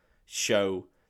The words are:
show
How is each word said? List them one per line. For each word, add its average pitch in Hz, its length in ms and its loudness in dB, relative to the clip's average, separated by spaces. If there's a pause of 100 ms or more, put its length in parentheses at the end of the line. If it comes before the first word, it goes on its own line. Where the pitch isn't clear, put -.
(260)
show 98 600 0 (240)